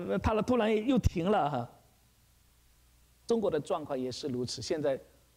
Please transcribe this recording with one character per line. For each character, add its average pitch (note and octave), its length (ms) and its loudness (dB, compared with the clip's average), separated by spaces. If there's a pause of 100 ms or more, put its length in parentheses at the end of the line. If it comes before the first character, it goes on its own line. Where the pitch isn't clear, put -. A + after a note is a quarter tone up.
(200)
他 A3 220 2
突 B3 140 2
然 A3 180 4 (140)
又 C4 100 4
停 F3+ 320 0
了 E3+ 200 2
哈。 A#2+ 200 -4 (1600)
中 A#3 140 2
国 F#3 100 2
的 D#3+ 80 2
状 E3 240 -2
况 C3+ 160 -4
也 B2+ 100 -2
是 C3+ 200 -6
如 B2 160 -2
此。 - 160 -8
现 D#3 200 -2
在， C3+ 160 2 (400)